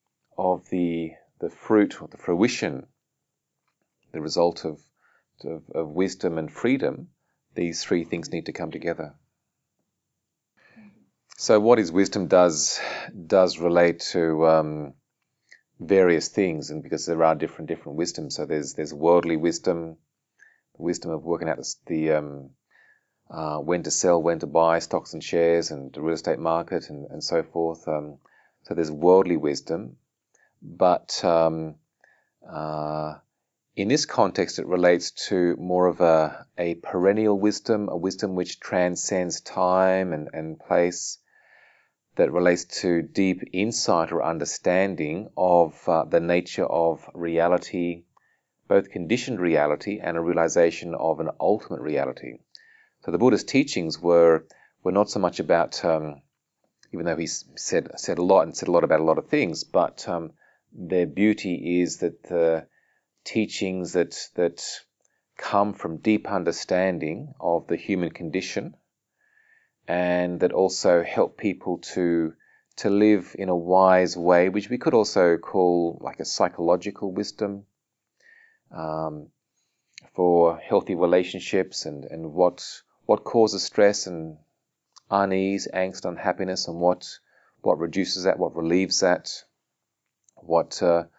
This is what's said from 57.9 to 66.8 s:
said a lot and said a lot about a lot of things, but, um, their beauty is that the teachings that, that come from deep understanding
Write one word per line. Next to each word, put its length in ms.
said 200
a 60
lot 220
and 120
said 140
a 20
lot 100
about 180
a 40
lot 140
of 100
things, 360
but, 440
um, 240
their 340
beauty 760
is 160
that 240
the 440
teachings 680
that, 240
that 280
come 380
from 240
deep 280
understanding 1120